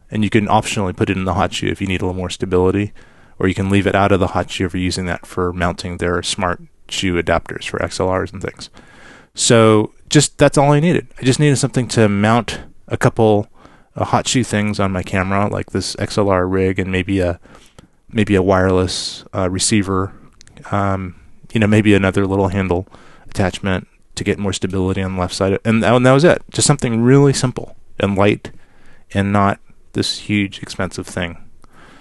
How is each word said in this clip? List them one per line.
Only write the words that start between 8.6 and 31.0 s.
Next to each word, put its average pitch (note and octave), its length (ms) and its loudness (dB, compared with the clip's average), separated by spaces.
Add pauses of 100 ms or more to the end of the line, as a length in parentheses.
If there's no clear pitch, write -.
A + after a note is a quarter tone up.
So A2 580 4 (180)
just, - 280 2
that's D3 200 4
all C#3+ 140 4
I D3 80 4
needed. E3 280 0 (120)
I - 40 -8
just B2+ 160 2
needed D3 160 4
something A#2+ 320 -2
to A2 200 4
mount G#2+ 520 0 (260)
a - 120 -6
couple, G#2+ 500 2 (480)
uh, - 80 -2
hot - 240 0
shoe B2 160 0
things G#2 340 -2
on F#2+ 140 0
my F#2 100 -4
camera, G2 460 -2
like G2 220 -6
this - 280 -6
X G2+ 200 -4
L G2+ 100 0
R F#2 180 2
rig F#2+ 320 0
and F#2 140 -4
maybe F#2+ 280 -2
a, F2 200 -2 (680)
maybe G#2 240 0
a F#2 80 4
wireless, F#2 800 0 (100)
uh, F#2+ 140 -2
receiver, F#2+ 640 -2 (580)
um, F#2+ 460 -4 (360)
you A#2 80 0
know, G#2 60 4
maybe G#2 280 6
another G2 320 2
little F#2+ 220 2
handle F#2+ 380 -2 (420)
attachment F#2+ 580 -2 (280)
to F#2 100 -8
get F#2+ 140 0
more G2 140 -2
stability F#2+ 500 -2
on F#2+ 120 -4
the F#2 60 -4
left F2 140 -2
side. G2 300 0
And A2+ 180 2
that, G#2 120 4
and B2 100 4
that C3 80 6
was C#3 120 6
it. - 260 4
Just - 160 0
something B2+ 360 0
really C#3 300 6
simple - 440 -6 (240)
and G2+ 160 0
light G2+ 340 2 (640)
and G2+ 180 0
not G2+ 260 2 (340)
this - 280 -4
huge G#2 420 -4
expensive - 440 -8